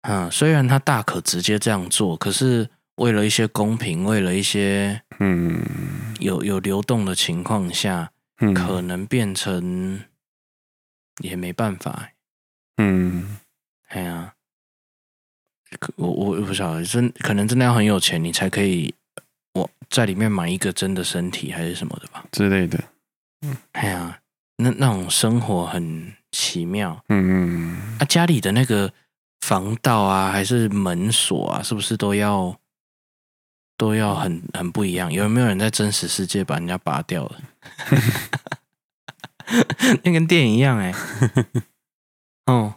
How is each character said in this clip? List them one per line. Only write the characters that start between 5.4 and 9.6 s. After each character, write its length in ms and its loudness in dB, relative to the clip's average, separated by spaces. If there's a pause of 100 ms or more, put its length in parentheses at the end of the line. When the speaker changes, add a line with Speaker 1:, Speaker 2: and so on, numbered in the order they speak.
Speaker 1:
有， 220 -2
有 180 -2
流 220 -2
动 220 0
的 100 -2
情 300 -2
况 300 -2
下， 380 -2 (280)
Speaker 2:
嗯。 140 4
Speaker 1:
可 280 0
能 240 -6
变 300 0
成 640 -4 (1200)